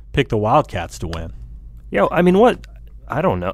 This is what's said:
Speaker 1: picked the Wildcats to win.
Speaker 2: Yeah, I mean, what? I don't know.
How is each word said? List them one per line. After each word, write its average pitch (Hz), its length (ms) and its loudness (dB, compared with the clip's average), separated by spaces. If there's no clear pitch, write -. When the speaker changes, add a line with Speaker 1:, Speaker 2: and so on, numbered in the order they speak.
Speaker 1:
picked - 180 0
the 113 80 0
Wildcats 107 640 0
to 85 80 -6
win. 82 240 -8
Speaker 2:
Yeah, 196 220 2
I 180 100 2
mean, 180 160 6
what? 226 260 4
I 135 120 -2
don't 131 200 0
know. 90 140 -2